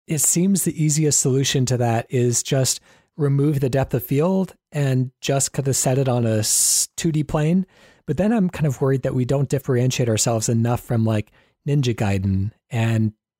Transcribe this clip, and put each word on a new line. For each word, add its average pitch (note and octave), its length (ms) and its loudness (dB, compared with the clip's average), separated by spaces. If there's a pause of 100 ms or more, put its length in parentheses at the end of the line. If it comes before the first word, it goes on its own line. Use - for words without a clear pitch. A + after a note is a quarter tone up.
it D#3 140 -2
seems F3+ 420 2
the D#3+ 180 -2
easiest D3+ 380 2
solution C3+ 460 0
to B2 100 0
that A#2 320 0
is B2 340 0
just - 380 0 (360)
remove C#3 440 0
the C3+ 100 0
depth C3 240 0
of B2+ 100 -2
field F3+ 500 0 (180)
and C3 480 0
just C#3 320 -2
kind C3+ 160 -4
of B2+ 80 0
set C3 220 0
it C3+ 100 0
on A#2+ 180 0
a A2 120 2
s-, - 580 0
two E3 160 -2
D D3+ 100 0
plane. D#3+ 420 0 (420)
But C#3+ 120 -4
then G#3 140 2
I'm G3 160 0
kind D#3+ 200 -4
of B2+ 120 -4
worried C3+ 220 0
that C3 140 -4
we B2+ 80 0
don't C3+ 240 0
differentiate B2+ 600 0
ourselves A2+ 400 0
enough A#2 320 0
from, A2+ 240 -2
like, A2 280 -2 (340)
Ninja C#3+ 260 0
Gaiden G2 600 0 (180)
and, A2+ 440 0 (260)